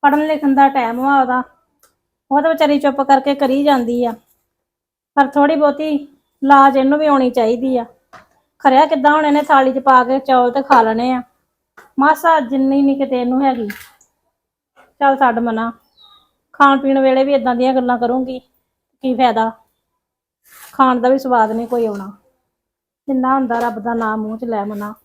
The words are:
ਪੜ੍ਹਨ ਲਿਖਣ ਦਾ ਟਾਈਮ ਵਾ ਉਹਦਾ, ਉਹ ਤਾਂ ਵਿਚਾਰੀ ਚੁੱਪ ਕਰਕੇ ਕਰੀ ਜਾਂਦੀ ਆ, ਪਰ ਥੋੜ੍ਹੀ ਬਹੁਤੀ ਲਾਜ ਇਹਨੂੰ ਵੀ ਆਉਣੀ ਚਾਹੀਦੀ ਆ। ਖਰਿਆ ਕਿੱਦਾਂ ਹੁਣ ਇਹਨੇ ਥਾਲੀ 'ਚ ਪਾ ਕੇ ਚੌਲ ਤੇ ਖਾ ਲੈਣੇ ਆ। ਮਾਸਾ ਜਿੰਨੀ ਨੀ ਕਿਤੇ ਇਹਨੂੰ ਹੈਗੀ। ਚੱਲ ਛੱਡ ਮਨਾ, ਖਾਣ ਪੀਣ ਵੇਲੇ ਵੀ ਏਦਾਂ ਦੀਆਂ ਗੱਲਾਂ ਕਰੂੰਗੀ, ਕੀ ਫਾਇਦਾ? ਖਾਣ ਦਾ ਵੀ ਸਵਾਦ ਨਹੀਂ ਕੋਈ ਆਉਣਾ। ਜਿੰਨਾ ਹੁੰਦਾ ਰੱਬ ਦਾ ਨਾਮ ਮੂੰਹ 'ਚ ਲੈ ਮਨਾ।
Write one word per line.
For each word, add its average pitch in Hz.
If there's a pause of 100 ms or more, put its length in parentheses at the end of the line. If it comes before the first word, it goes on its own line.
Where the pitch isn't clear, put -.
ਪੜ੍ਹਨ 294
ਲਿਖਣ 294
ਦਾ 277
ਟਾਈਮ 247
ਵਾ 277
ਉਹਦਾ, 254 (880)
ਉਹ 277
ਤਾਂ 320
ਵਿਚਾਰੀ 302
ਚੁੱਪ 277
ਕਰਕੇ 277
ਕਰੀ 277
ਜਾਂਦੀ 240
ਆ, 233 (1000)
ਪਰ 277
ਥੋੜ੍ਹੀ 285
ਬਹੁਤੀ 294 (360)
ਲਾਜ 277
ਇਹਨੂੰ 269
ਵੀ 311
ਆਉਣੀ 269
ਚਾਹੀਦੀ 247
ਆ। 233 (720)
ਖਰਿਆ 277
ਕਿੱਦਾਂ 294
ਹੁਣ 302
ਇਹਨੇ 294
ਥਾਲੀ 269
'ਚ 269
ਪਾ 254
ਕੇ 254
ਚੌਲ 254
ਤੇ 269
ਖਾ 262
ਲੈਣੇ 226
ਆ। 247 (760)
ਮਾਸਾ 311
ਜਿੰਨੀ 269
ਨੀ 277
ਕਿਤੇ 269
ਇਹਨੂੰ 254
ਹੈਗੀ। 240 (1080)
ਚੱਲ 277
ਛੱਡ 247
ਮਨਾ, 233 (800)
ਖਾਣ 277
ਪੀਣ 269
ਵੇਲੇ 262
ਵੀ 285
ਏਦਾਂ 247
ਦੀਆਂ 254
ਗੱਲਾਂ 247
ਕਰੂੰਗੀ, 254
ਕੀ -
ਫਾਇਦਾ? 226 (1200)
ਖਾਣ 254
ਦਾ 247
ਵੀ 269
ਸਵਾਦ 247
ਨਹੀਂ 226
ਕੋਈ 233
ਆਉਣਾ। 202 (960)
ਜਿੰਨਾ 262
ਹੁੰਦਾ 240
ਰੱਬ 233
ਦਾ 233
ਨਾਮ 220
ਮੂੰਹ 214
'ਚ 240
ਲੈ 220
ਮਨਾ। 208 (100)